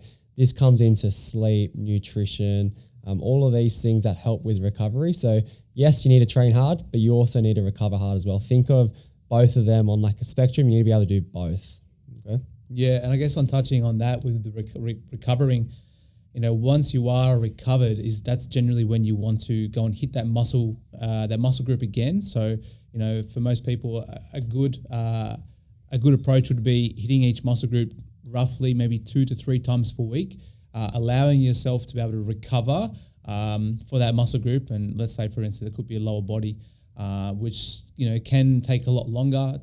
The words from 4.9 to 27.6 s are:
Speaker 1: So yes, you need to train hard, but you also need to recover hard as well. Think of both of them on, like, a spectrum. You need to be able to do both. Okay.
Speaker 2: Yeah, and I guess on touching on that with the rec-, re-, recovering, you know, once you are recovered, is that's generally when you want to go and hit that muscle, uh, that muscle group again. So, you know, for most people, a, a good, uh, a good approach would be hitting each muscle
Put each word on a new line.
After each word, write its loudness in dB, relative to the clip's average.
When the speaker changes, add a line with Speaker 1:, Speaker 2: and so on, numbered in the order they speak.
Speaker 1:
So 2
yes, 4
you 6
need 10
to 6
train 4
hard, 2
but 0
you 4
also 2
need 4
to 0
recover -2
hard -2
as -2
well. -2
Think 2
of 4
both 6
of 4
them 4
on, 2
like, 0
a -6
spectrum. 2
You 4
need 4
to 4
be 4
able 4
to 2
do 2
both. -8
Okay. -6
Speaker 2:
Yeah, 0
and -2
I 2
guess 0
on 0
touching 0
on 0
that -2
with -4
the -10
rec-, -8
re-, -8
recovering, 0
you -8
know, 0
once 2
you 0
are 2
recovered, 0
is -4
that's -2
generally 0
when 2
you 0
want -2
to -2
go -2
and -2
hit -6
that -4
muscle, 0
uh, -2
that -2
muscle 0
group -2
again. -2
So, -2
you -8
know, -2
for -8
most -2
people, -4
a, -12
a -8
good, -2
uh, -4
a -2
good 6
approach 2
would 0
be 2
hitting 2
each 2
muscle 0